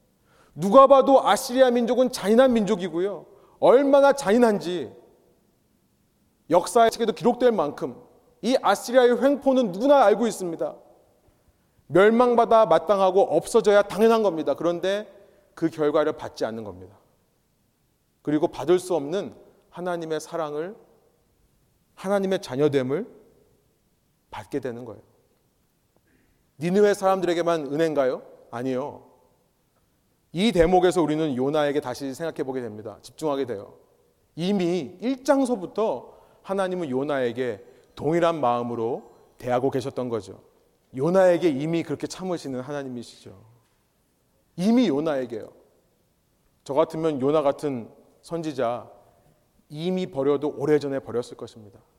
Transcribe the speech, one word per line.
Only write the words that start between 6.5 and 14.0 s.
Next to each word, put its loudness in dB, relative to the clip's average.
책에도 -2
기록될 2
만큼 -4
이 0
아시리아의 2
횡포는 2
누구나 4
알고 2
있습니다. -6
멸망받아 4
마땅하고 2
없어져야 2
당연한 2